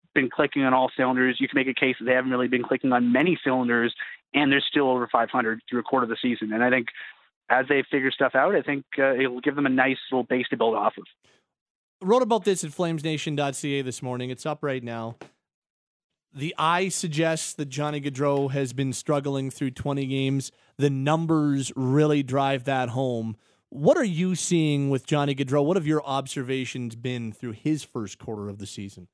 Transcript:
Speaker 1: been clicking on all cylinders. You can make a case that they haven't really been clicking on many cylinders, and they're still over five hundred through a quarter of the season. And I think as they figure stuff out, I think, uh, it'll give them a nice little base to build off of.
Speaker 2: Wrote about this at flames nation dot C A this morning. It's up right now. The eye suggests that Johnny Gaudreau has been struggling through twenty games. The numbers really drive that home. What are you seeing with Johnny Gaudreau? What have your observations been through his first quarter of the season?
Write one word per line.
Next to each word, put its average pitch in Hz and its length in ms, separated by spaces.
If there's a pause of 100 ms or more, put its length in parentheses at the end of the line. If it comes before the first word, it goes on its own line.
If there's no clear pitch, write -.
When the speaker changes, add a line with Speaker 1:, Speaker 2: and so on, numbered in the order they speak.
(140)
Speaker 1:
been 131 140
clicking 143 360
on 131 100
all 127 220
cylinders. 127 420
You 135 80
can 135 100
make 131 120
a 123 100
case 131 220
that 117 60
they 127 80
haven't 131 160
really 123 180
been 123 160
clicking 131 280
on 123 200
many 156 320
cylinders, 120 500 (400)
and 143 160
they're 139 180
still 143 200
over 123 180
five 117 240
hundred 113 300 (100)
through 123 100
a - 40
quarter 127 200
of 113 60
the 117 100
season. 110 320
And 113 120
I 127 60
think 123 180 (600)
as 127 200
they 139 220
figure 135 200
stuff 131 240
out, 160 220
I 143 60
think, 139 220 (140)
uh, 135 160
it'll 127 260
give 139 140
them 143 120
a 131 40
nice 131 280 (120)
little 127 140
base 127 260
to 135 60
build 113 180
off 104 240
of. 87 60 (960)
Speaker 2:
Wrote 226 220
about 226 220
this 190 200
at 151 80
flames 165 320
nation 156 320
dot 139 180
C 143 240
A 139 40
this 127 200
morning. 127 280
It's 127 160
up 151 180
right 131 180
now. 117 320 (1200)
The 147 220
eye 175 320
suggests 160 640
that 147 120
Johnny 147 340
Gaudreau 139 500
has 135 220
been 131 200
struggling 139 580
through 131 220
twenty 139 340
games. 135 440 (280)
The 139 120
numbers 147 840
really 143 460
drive 135 420
that 131 240
home. 117 480 (320)
What 160 280
are 302 80
you 180 300
seeing 147 560
with 135 160
Johnny 143 280
Gaudreau? 139 300
What 175 120
have 160 100
your 151 180
observations 131 920
been 117 360
through 117 200
his 151 320
first 107 340
quarter 104 300
of 101 100
the 101 80
season? 98 460